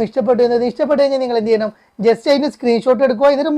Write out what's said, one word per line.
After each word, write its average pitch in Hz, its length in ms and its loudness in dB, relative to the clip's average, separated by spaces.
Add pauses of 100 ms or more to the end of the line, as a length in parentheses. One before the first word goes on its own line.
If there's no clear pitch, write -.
ഇഷ്ടപ്പെട്ടു 233 400 -2
എന്നത്, 240 240 0
ഇഷ്ടപ്പെട്ടു 285 320 -2
കഴിഞ്ഞാൽ 277 220 0
നിങ്ങൾ 240 160 -4
എന്ത് 220 100 -4
ചെയ്യണം? 214 200 0 (340)
just 226 280 0
അതിൻ്റെ 285 220 0
സ്ക്രീൻഷോട്ട് 240 520 0
എടുക്കുക. 254 280 0
എന്നിട്ട് 294 240 -2